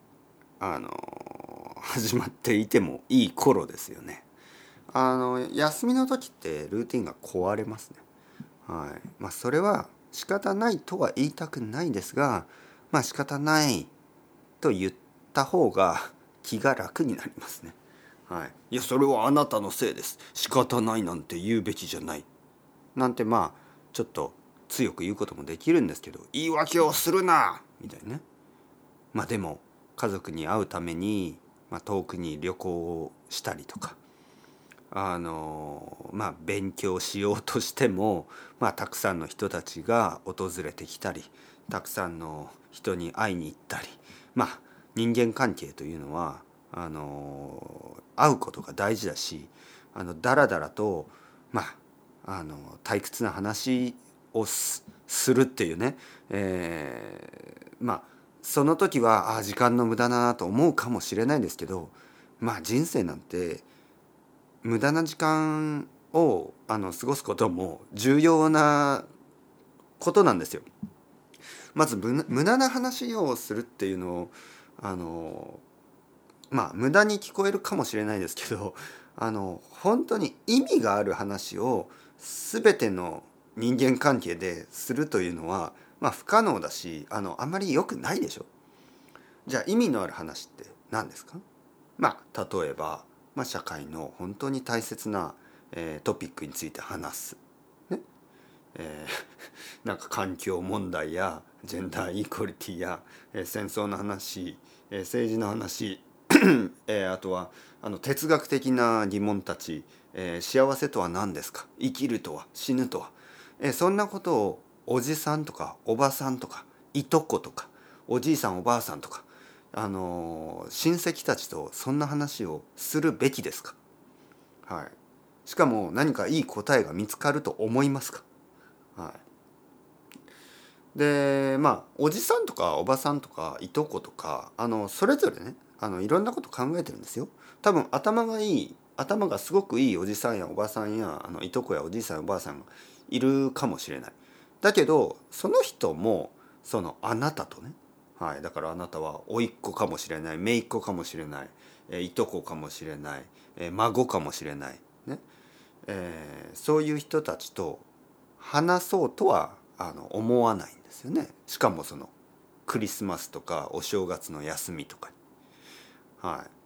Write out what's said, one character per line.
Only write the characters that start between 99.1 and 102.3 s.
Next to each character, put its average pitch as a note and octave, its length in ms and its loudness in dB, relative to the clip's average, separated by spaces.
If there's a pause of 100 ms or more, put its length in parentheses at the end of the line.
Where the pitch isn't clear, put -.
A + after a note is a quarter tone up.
ー、 - 20 -14
<laughs> - 0 -
な G2+ 80 -2
ん - 40 -8
か - 100 -16
環 F#2+ 280 -4
境 F#2 240 -2
問 F#2+ 300 -4
題 D#2+ 240 -4
や、 F2 280 -2 (220)
ジ - 120 -10
ェ F#2+ 60 -6
ン F2 80 -6
ダ F2+ 200 -4
ー G2 100 -4
イ G#2 60 -4
コ - 180 -6